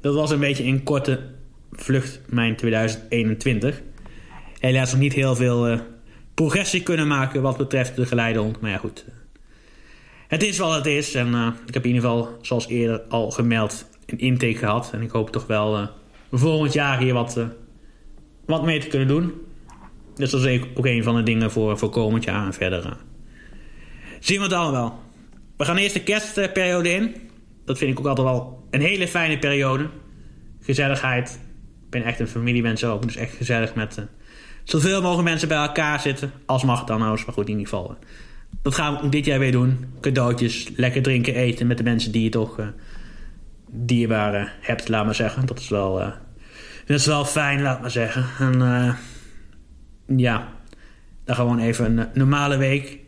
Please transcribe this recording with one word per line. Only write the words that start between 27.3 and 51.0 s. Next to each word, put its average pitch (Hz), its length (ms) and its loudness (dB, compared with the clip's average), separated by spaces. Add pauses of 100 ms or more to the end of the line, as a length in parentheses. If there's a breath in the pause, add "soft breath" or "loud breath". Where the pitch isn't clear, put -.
Dat 131 140 -2
vind 139 120 2
ik 131 80 0
ook 135 80 -2
altijd 135 200 2
wel 123 440 -2
een 135 100 2
hele 180 280 2
fijne 160 300 0
periode. 139 500 2 (720 loud breath)
Gezelligheid. 131 800 0 (440)
Ik - 60 -20
ben 120 140 -4
echt 117 160 -4
een 113 80 -2
familiemens 117 560 0
ook. 107 180 -2
Dus 117 140 -4
echt 113 200 -8
gezellig 117 380 -2
met, 107 240 -4
eh, 104 60 -10 (600 loud breath)
zoveel 185 380 2
mogelijk 175 260 2
mensen 160 200 0
bij 156 100 2
elkaar 147 420 0
zitten. 139 320 -2 (140)
Als 131 180 2
mag 123 200 2
dan, 110 140 0
nou, 110 260 2
maar - 100 -8
goed, 104 140 0
in 107 100 -2
ieder 101 100 -6
geval, 95 220 -6
eh, - 60 -12 (640 loud breath)
dat 135 120 0
gaan 147 200 0
we 147 80 -4
ook 139 100 2
dit 147 120 2
jaar 143 140 4
weer 131 140 4
doen. 127 340 4 (140)
Cadeautjes, 123 760 2
lekker 127 260 2
drinken, 123 320 2
eten 120 320 2
met 120 100 4
de 120 80 -2
mensen 113 280 2
die 113 100 2
je 110 60 2
toch, 110 300 -2
eh, 107 80 -4 (1040 loud breath)
dierbaar, 113 640 2
eh, 101 120 0 (140)
hebt, - 280 -4
laat 110 160 2
maar 110 100 2
zeggen. 117 320 0
Dat 123 120 -4
is - 100 -12
wel, 95 320 0
eh, 98 120 -2 (760 loud breath)
dat 143 120 4
is 135 80 2
wel 147 180 2
fijn, 143 380 2
laat 131 180 0
maar 123 100 -6
zeggen. 120 340 0 (140)
En, 127 240 4
eh, 123 320 4 (1120 loud breath)
ja, 123 420 2 (760 loud breath)